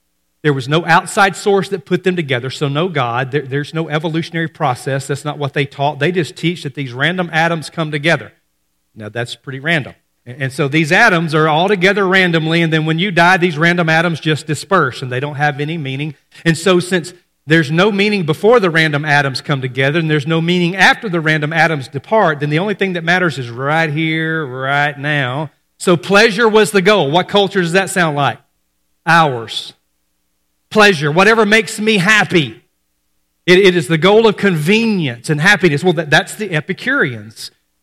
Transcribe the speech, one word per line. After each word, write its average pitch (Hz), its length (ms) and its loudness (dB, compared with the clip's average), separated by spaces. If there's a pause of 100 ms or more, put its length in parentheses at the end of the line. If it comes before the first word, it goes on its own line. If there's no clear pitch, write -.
(420)
There 151 100 2
was 131 160 -4
no 165 180 0
outside 180 500 2
source 196 340 0
that 190 140 -8
put 175 200 -2
them 185 120 0
together, 131 340 -4
so 147 180 -4
no 147 200 -2
God. 127 440 -2
There, 143 100 -2
there's 139 320 -6
no 165 140 -4
evolutionary 160 600 -4
process. 135 580 -4
That's 139 180 -6
not 147 140 -8
what 139 160 -6
they 143 120 0
taught. 143 320 -4
They 147 140 0
just 180 240 -4
teach 170 260 -4
that 139 120 -10
these 135 180 -10
random 170 400 -2
atoms 165 360 -2
come 156 220 -6
together. 147 420 -2 (600)
Now, 107 140 -14
that's 120 260 -8
pretty 135 260 -14
random. 139 340 -2 (300)
And, 131 200 -10
and 127 80 -6
so 143 160 -2
these 156 240 0
atoms 180 420 2
are 156 140 2
all 160 200 2
together 196 380 0
randomly, 170 560 2
and 165 100 0
then 156 140 0
when 160 120 0
you 196 120 -2
die, 175 280 4
these 170 200 0
random 170 300 2
atoms 165 320 0
just 156 260 -2
disperse, 156 560 -2
and 127 80 -8
they 123 100 -4
don't 147 140 -6
have 143 260 -2
any 151 160 -6
meaning. 139 380 -8 (300)
And 165 120 2
so 180 240 2
since 175 320 -4 (320)
there's 151 260 2
no 185 220 2
meaning 202 320 0
before 202 360 2
the 185 100 2
random 156 340 0
atoms 143 360 0
come 139 200 -4
together, 135 380 -2
and 165 100 -2
there's 151 180 0
no 165 140 0
meaning 175 360 0
after 233 320 2
the 175 120 -2
random 156 320 -2
atoms 160 360 0
depart, 160 520 0
then 147 100 -4
the 151 80 0
only 202 160 -2
thing 190 180 -2
that 170 120 -6
matters 175 340 0
is 120 120 -10
right 147 400 -2
here, 160 560 -4
right 135 520 -2
now. 143 520 -4 (280)
So 175 180 2
pleasure 208 520 2
was 214 220 4
the 196 120 2
goal. 180 280 2
What 175 180 0
culture 196 320 0
does 170 120 -2
that 185 180 0
sound 165 260 0
like? 135 220 0 (680)
Ours. 147 680 0 (960)
Pleasure, 185 440 4
whatever 208 340 4
makes 220 320 0
me 214 200 2
happy. 180 640 2 (840)
It, 180 120 6
it 185 180 6
is 170 100 -2
the 160 100 0
goal 208 300 4
of 208 100 2
convenience 180 920 0
and 147 100 0
happiness. 175 440 2
Well, 180 80 4
that, 156 180 -4
that's 175 240 0
the 208 180 -8
Epicureans. 151 1000 -4 (300)